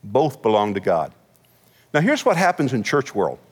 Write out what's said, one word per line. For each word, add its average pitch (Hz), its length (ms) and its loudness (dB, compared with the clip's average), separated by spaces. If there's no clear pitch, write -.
Both 131 400 0
belong 104 320 2
to 101 40 -4
God. 85 340 -2
Now 147 80 2
here's 269 220 0
what 202 140 2
happens 175 340 0
in 117 120 -4
church 143 320 -4
world. 78 240 -4